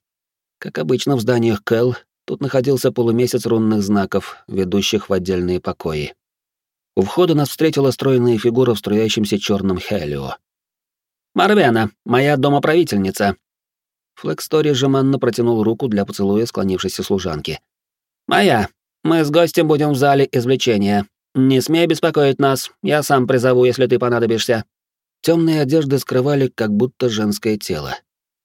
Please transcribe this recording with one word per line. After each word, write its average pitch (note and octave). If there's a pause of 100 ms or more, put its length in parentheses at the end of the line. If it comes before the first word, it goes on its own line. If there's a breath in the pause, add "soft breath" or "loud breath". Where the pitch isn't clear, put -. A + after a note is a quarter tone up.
(600)
Как -
обычно C#3+
в A#2
зданиях A#2
Кэл, A#2+ (280)
тут -
находился C3
полумесяц A#2
рунных A2
знаков, G2 (100)
ведущих G2
в G2
отдельные F2+
покои. D#2 (800)
У -
входа -
нас C#3+
встретила D3+
стройная B2
фигура A#2+
в G#2
струящемся G#2+
черном F#2+
хелио. C#2+ (960)
«Марвена, D3 (140)
моя C#3
домоправительница!» C3+ (800)
Флэкстори D3+
жеманно C3+
протянул A#2
руку A2+
для G2+
поцелуя G2+
склонившейся F#2+
служанки. E2 (680)
«Моя, D3+ (360)
мы D#3+
с D3
гостем E3
будем D3+
в C#3
зале C#3
извлечения. A2 (300)
Не C3
смей D#3+
беспокоить D3+
нас, C3+ (100)
я D3
сам B2+
призову, B2+
если B2+
ты A#2+
понадобишься». A2+ (560)
Темные D#3+
одежды C#3
скрывали C3+
как G#2+
будто B2+
женское G#2+
тело. D2 (500)